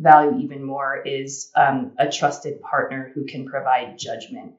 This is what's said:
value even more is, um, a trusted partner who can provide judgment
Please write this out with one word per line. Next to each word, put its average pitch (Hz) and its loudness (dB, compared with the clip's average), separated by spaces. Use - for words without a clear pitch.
value 151 8
even 139 -8
more 135 -6
is, 135 -8
um, 135 2
a 143 2
trusted - -4
partner 135 -4
who 135 -6
can - -10
provide 127 -2
judgment 113 -12